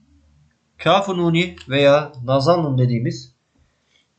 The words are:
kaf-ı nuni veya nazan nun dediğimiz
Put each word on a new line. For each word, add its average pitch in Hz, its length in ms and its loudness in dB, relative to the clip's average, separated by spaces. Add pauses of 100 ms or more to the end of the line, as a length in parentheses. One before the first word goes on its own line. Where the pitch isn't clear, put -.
(800)
kaf-ı 190 380 0
nuni 175 400 -2 (120)
veya 143 440 2 (120)
nazan 139 380 0
nun 135 160 -2
dediğimiz 120 560 -2 (840)